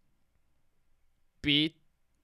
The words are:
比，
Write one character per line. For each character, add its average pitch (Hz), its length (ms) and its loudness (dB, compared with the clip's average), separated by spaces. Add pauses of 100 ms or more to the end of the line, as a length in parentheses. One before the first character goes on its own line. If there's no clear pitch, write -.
(1400)
比， 147 340 0 (480)